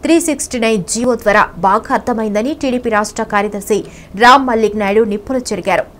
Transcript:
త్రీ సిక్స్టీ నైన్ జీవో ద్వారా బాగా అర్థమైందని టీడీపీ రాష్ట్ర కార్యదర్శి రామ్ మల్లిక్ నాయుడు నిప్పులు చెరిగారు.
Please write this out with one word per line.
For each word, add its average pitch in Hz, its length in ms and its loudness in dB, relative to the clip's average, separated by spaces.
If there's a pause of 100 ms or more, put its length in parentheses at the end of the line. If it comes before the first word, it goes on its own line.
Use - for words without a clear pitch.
త్రీ 320 120 4 (120)
సిక్స్టీ 277 380 -4
నైన్ 220 180 0 (100)
జీవో 240 220 0
ద్వారా 214 280 2 (220)
బాగా 220 320 0
అర్థమైందని 220 640 -2
టీడీపీ 247 360 -2
రాష్ట్ర 214 360 -4
కార్యదర్శి 208 460 -2 (420)
రామ్ 254 280 8
మల్లిక్ 220 340 0
నాయుడు 208 300 2
నిప్పులు 247 360 -4
చెరిగారు. 180 360 -2 (140)